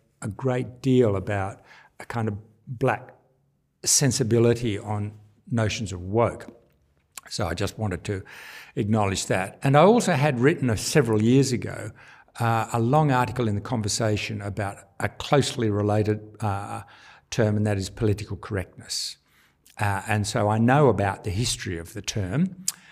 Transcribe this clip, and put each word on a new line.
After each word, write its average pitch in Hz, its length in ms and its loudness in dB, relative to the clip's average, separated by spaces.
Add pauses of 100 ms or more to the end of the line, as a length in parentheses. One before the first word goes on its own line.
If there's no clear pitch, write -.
(220)
a 117 60 -6
great 123 520 -4
deal 123 360 4
about 98 460 -4 (380)
a - 40 -16
kind 113 240 -4
of 104 80 -6 (300)
black 120 480 -2 (680)
sensibility 120 920 2
on 104 340 -6 (380)
notions 110 420 -2
of 90 80 -8
woke. 95 460 -2 (800)
So - 180 -4
I 82 80 -4
just 98 240 -4
wanted 104 260 -4
to 95 180 -4 (520)
acknowledge 104 520 0
that. 98 360 -2
And 139 140 4
I 151 60 10
also 220 300 6
had 139 280 2
written 131 300 4
a, 107 60 2
several 113 460 2
years 127 300 6
ago, 101 380 -6 (500)
uh, 113 320 0
a 117 80 0
long 139 320 2
article 123 360 0
in 104 60 0
The 101 60 -2
Conversation 107 800 -2
about 101 380 -8 (200)
a 104 100 -2
closely 127 640 0
related, 104 500 2 (200)
uh, 107 420 -6 (480)
term, 107 260 2
and 107 100 0
that 104 100 2
is 92 140 -4
political 101 460 -2
correctness. - 840 -8 (600)
Uh, 98 300 0
and 107 180 0
so 104 220 0
I 107 100 2
know 131 300 6
about 98 360 0
the 107 60 -6
history 98 480 -4
of 85 140 -12
the 101 100 -12
term. 120 640 -4 (280)